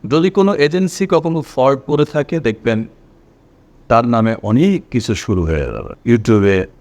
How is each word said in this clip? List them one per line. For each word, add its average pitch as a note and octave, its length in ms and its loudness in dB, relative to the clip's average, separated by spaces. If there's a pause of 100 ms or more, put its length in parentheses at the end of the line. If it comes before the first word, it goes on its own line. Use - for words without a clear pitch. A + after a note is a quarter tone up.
যদি D#3 240 0 (100)
কোনো G3 140 2 (140)
এজেন্সি F3+ 380 -2 (100)
কখনো D#3+ 240 0 (140)
ফল্ট C3 360 0
করে D3 160 0 (100)
থাকে D3+ 220 -4 (100)
দেখবেন A2+ 320 -2 (1120)
তার A#2 140 4 (100)
নামে A2+ 180 2 (180)
অনেক E3+ 280 2 (140)
কিছু A#2+ 200 -2 (120)
শুরু F#2 240 0
হয়ে D2 260 -2
যাবে - 180 -12 (180)
YouTube-এ G#2 480 4 (220)